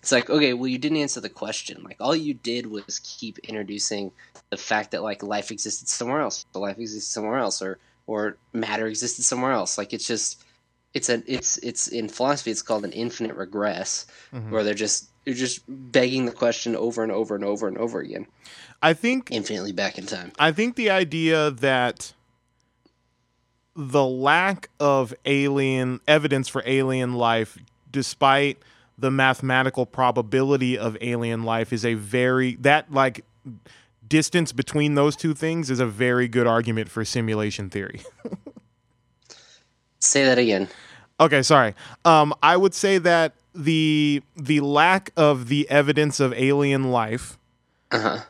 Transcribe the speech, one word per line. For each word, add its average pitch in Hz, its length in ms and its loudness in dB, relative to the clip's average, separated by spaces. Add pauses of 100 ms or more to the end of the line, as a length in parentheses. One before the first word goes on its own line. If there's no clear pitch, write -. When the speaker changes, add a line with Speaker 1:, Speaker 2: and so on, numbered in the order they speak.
Speaker 1:
It's - 100 -2
like, 123 200 2
okay, 143 220 4
well, 123 140 -4
you 127 120 -4
didn't 147 180 -2
answer 139 240 -4
the 107 80 -10
question. - 540 -10
Like, - 160 -20
all 135 160 0
you 151 180 -4
did 117 320 -8
was 107 380 -10
keep - 360 -14
introducing 104 720 -8 (380)
the 101 80 -8
fact 107 340 -4
that, 92 120 -6
like, 107 180 -6
life 104 300 -6
existed - 360 -8
somewhere 131 340 -4
else, 107 220 -6 (100)
but - 60 -8
life 120 200 -6
existed 107 280 -10
somewhere 110 300 -4
else, 110 240 -4
or, 95 160 -8 (300)
or 107 280 -4 (160)
matter 110 360 -4
existed 110 360 -6
somewhere 127 280 0
else. 104 260 -2
Like, 101 160 -8
it's - 140 -8
just, - 340 -4 (540)
it's - 120 -4
a, 117 140 0 (100)
it's, - 280 -4
it's - 280 -6
in 110 220 -6
philosophy, 139 400 -2
it's 107 140 -6
called 107 200 -4
an 92 100 -8
infinite 117 420 -6
regress, 98 720 -6 (260)
Speaker 2:
Mm-hmm. 113 180 -10
Speaker 1:
where 107 120 0
they're 104 100 0
just, 104 360 -4 (180)
you're 127 80 -4
just 127 320 -4
begging 127 580 0
the 117 60 -4
question 117 440 -2
over 117 280 -2
and 110 80 -2
over 107 240 -2
and 98 80 -6
over 104 240 -4
and 92 100 -6
over 113 220 -4
again. - 260 -10 (560)
Speaker 2:
I 160 120 4
think 247 360 -2
Speaker 1:
Infinitely 208 440 -6
back - 260 -2
in 175 80 -12
time. 90 320 -10
Speaker 2:
I 156 120 4
think 226 260 -4
the 226 120 0
idea 160 640 0
that 123 640 -2 (1600)
the 139 300 2
lack 147 640 2 (100)
of 135 340 2 (120)
alien, 135 840 0
evidence 147 420 4
for 131 160 -4
alien 131 480 0
life, 117 460 0 (320)
despite 139 680 2 (400)
the 135 140 0
mathematical 131 720 2
probability 127 920 2
of 110 240 -4
alien 117 420 -4
life, 113 300 -2
is 110 100 -4
a 117 120 0
very, 127 600 0
that, 143 380 2
like, 135 320 0 (840)
distance 156 440 2
between 147 440 0
those 143 200 4
two 156 180 -2
things 160 380 -4
is 123 80 -2
a 127 80 2
very 123 400 2
good 117 180 2
argument 113 420 0
for 110 160 -6
simulation 107 680 -4
theory. 98 320 -10 (220)
<laughs> - 160 -10 (1600)
Speaker 1:
Say - 260 4
that 127 120 6
again. 104 300 2 (520)
Speaker 2:
Okay, 147 240 6
sorry. 123 320 6 (300)
Um, 151 360 8
I 165 160 6
would 190 160 4
say 196 240 2
that 170 360 4 (200)
the, 151 720 2 (120)
the 151 260 0
lack 160 540 4
of 143 320 4
the 143 220 0
evidence 143 500 2
of 131 140 2
alien 135 580 2
life, 117 460 -2 (540)
Speaker 1:
Uh-huh. 110 280 -2 (100)